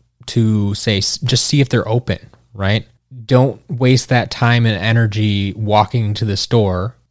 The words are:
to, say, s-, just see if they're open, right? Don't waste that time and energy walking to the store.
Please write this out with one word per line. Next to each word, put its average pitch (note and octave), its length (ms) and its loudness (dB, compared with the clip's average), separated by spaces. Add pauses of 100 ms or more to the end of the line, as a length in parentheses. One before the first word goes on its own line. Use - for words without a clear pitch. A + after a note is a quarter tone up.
(260)
to, G#2+ 480 0
say, G2+ 240 -2
s-, - 200 -4
just B2 280 -2
see C#3+ 160 2
if C3 80 -2
they're A2+ 180 0
open, A2+ 300 -2 (340)
right? G2+ 340 -2 (400)
Don't B2+ 340 2 (100)
waste B2+ 380 0
that A#2+ 220 0
time A#2+ 360 2
and G2+ 160 0
energy G#2+ 680 0
walking G#2+ 640 0
to A#2 100 -4
the G2+ 120 -2
store. G2 600 0 (140)